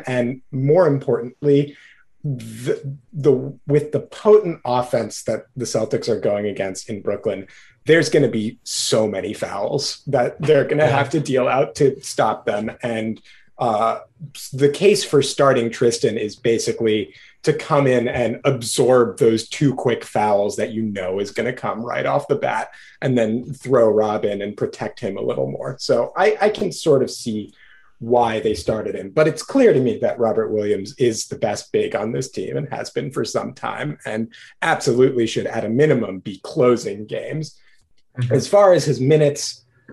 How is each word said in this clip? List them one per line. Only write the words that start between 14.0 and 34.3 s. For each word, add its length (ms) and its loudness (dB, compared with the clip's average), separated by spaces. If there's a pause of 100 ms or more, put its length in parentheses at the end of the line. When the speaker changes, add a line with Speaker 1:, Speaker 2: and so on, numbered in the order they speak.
Speaker 1:
the 160 4
case 340 4
for 180 4
starting 500 2
Tristan 460 0
is 180 -4
basically 800 0 (280)
to 100 2
come 340 0
in 220 2
and 340 -2
absorb 760 2
those 300 2
two 260 0
quick 300 -2
fouls 540 0
that 140 -4
you 120 -4
know 360 -4
is 120 -6
gonna 220 -4
come 280 -6
right 240 -4
off 220 0
the 80 0
bat, 340 -4 (320)
and 160 0
then 360 0
throw 360 2
Rob 360 0
in 160 -4
and 160 -8
protect 420 -6
him 180 -6
a 40 -8
little 280 -4
more. 300 -8
So 380 0
I, 240 2
I 80 4
can 220 -2
sort 300 2
of 80 -2
see 440 -8 (460)
why 400 2
they 140 0
started 420 -4
him, 140 -10
but 180 2
it's 140 -2
clear 320 4
to 60 4
me 180 0
that 220 -2
Robert 300 0
Williams 480 -2
is 300 0
the 100 -10
best 340 -4
big 240 0
on 160 -4
this 180 -6
team 260 -8
and 160 -6
has 200 -8
been 180 -6
for 160 -4
some 280 -6
time, 520 -8
and 260 -6 (300)